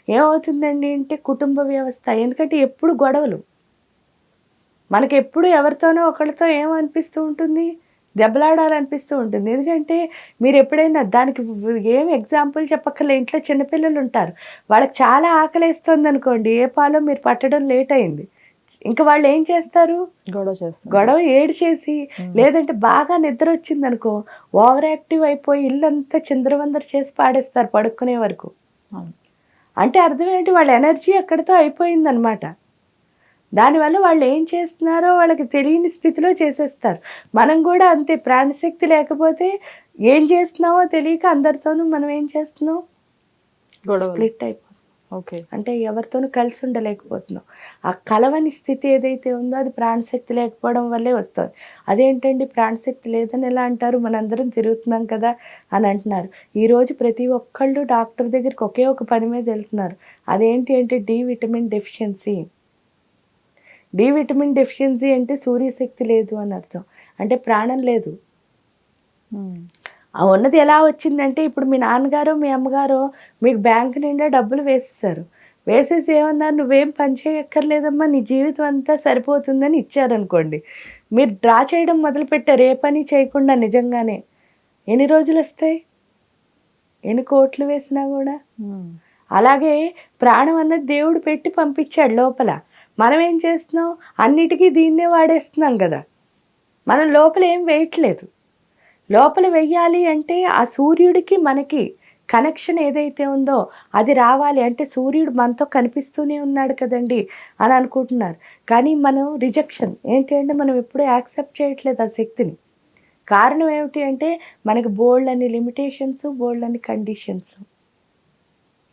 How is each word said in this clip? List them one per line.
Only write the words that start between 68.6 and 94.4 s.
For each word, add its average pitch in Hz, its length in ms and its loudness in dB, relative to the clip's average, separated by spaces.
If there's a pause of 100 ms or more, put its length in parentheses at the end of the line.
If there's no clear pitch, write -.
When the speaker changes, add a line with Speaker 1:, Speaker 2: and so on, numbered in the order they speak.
Speaker 2:
మ్మ్. 190 260 -12 (560)
Speaker 1:
ఆ 170 160 0
ఉన్నది 247 260 4
ఎలా 302 180 4 (100)
వచ్చిందంటే 285 580 -2
ఇప్పుడు 269 260 -4
మీ 269 80 2
నాన్నగారో 269 560 0
మీ 294 220 -2
అమ్మగారో 269 420 0 (440)
మీకు 233 160 2
బ్యాంక్ 226 400 2
నిండా 285 280 -2
డబ్బులు 262 360 0
వేసేసారు, 247 640 -4 (440)
వేసేసి 320 500 2
ఏమన్నారు, 302 360 0
"నువ్వేం 285 460 2
పని 277 220 0
చేయక్కర్లేదమ్మా, 302 840 -2
నీ 285 140 2
జీవితం 269 440 -2
అంతా 285 320 -2
సరిపోతుందని" 277 800 0
ఇచ్చారనుకోండి. 190 840 -2 (500)
మీరు 240 180 2
డ్రా 226 320 2
చేయడం 330 400 0
మొదలుపెట్టారు 294 600 0
ఏ 254 120 4
పని 294 280 -2 (120)
చేయకుండా. 269 400 2
నిజంగానే 240 680 -2 (640)
ఎన్ని 247 180 2
రోజులు 311 400 2
వస్తాయి, 320 320 -4 (1300)
ఎన్ని 226 180 -2
కోట్లు 269 500 2
వేసినా 277 340 -4
కూడా? 277 340 -6 (200)
Speaker 2:
మ్మ్. 196 280 -12 (420)
Speaker 1:
అలాగే 277 440 2 (480)
ప్రాణం 254 340 4
అన్నది 320 380 0
దేవుడు 311 240 0
పెట్టి 311 320 -4
పంపించాడు 302 640 0
లోపల. 240 460 0 (380)
మనం 247 220 4
ఏం 339 160 0
చేస్తున్నాం, 330 520 -2 (320)
అన్నిటికీ 320 460 4 (100)